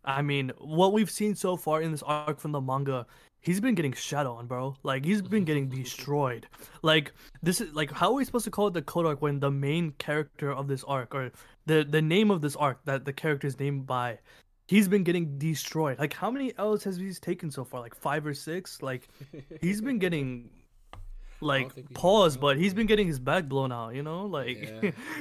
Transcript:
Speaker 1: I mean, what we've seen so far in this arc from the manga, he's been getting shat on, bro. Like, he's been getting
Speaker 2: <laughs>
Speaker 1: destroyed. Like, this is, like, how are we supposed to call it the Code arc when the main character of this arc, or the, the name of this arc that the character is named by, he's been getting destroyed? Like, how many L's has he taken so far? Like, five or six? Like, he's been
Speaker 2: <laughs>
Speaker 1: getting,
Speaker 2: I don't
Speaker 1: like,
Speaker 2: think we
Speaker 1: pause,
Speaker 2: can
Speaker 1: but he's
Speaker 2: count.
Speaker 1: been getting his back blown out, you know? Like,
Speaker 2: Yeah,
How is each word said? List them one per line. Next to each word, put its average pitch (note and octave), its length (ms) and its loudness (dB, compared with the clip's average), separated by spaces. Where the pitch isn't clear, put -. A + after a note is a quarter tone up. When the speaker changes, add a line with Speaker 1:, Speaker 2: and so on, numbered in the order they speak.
Speaker 1:
I C#3 180 -2
mean, C#3 360 0
what F3+ 360 4
we've G#3+ 180 4
seen G#3 240 0
so F3+ 200 0
far D#3 260 0
in E3 100 0
this D3+ 120 -4
arc D3+ 360 -2
from D3+ 120 -4
the C#3+ 100 -2
manga, C3+ 440 -2
he's F3+ 220 0
been B3 140 4
getting D3 180 0
shat C#3+ 320 -4
on, A#2+ 220 -8
bro. B2+ 360 -4
Like, C3+ 220 -2
he's G3+ 160 4
been F#3 240 2
getting C#3+ 240 0
Speaker 2:
<laughs> C3 140 -6
Speaker 1:
destroyed. C3+ 640 -4
Like, D#3 320 4
this F3 180 2
is, D#3+ 120 -6
like, D3+ 180 -2
how F3 180 2
are A#3+ 60 4
we C4+ 100 0
supposed A#3+ 200 -2
to G#3+ 60 -6
call G#3 160 2
it F#3 60 0
the E3+ 80 0
Code E3+ 240 -2
arc D3 160 0
when C#3+ 180 0
the C#3 120 2
main C#3+ 420 0
character D3 580 -4
of C#3 160 -4
this C3 180 -4
arc, C3 280 -4
or C3 180 -4
the, D#3 200 6
the D#3 140 4
name G3 300 4
of E3+ 100 4
this D3 140 -2
arc C#3 300 0
that C3+ 200 -2
the C#3 80 -6
character D3+ 340 -2
is C3 120 -6
named C#3 260 -4
by, B2 320 -2
he's G3 200 6
been G3 160 4
getting E3 340 0
destroyed? D3 600 -2
Like, D3 140 -2
how G3+ 180 -4
many C4 260 -4
L's G#3 280 0
has F#3+ 120 -4
he F#3+ 160 -6
taken E3+ 380 -6
so C3 120 -8
far? B2+ 180 -10
Like, A#2 140 -16
five D3 300 -4
or D3+ 80 -4
six? E3 480 -10
Like, C3 260 -8
he's G3+ 220 0
been B3 180 -2
Speaker 2:
<laughs> - 0 -
Speaker 1:
getting, C3+ 500 -2
Speaker 2:
I C3+ 60 4
don't C3 100 -2
Speaker 1:
like, - 40 -18
Speaker 2:
think - 160 -18
we - 80 -14
Speaker 1:
pause, F3 400 8
Speaker 2:
can C3 40 -4
Speaker 1:
but C#3 160 4
he's F#3 160 4
Speaker 2:
count. - 0 -
Speaker 1:
been G#3+ 140 2
getting G#3 200 6
his C#3+ 120 0
back D3 280 0
blown C3+ 240 0
out, A#2 220 -6
you C3+ 80 -6
know? E3 240 -6
Like, B2+ 340 -6
Speaker 2:
Yeah, A2 240 -8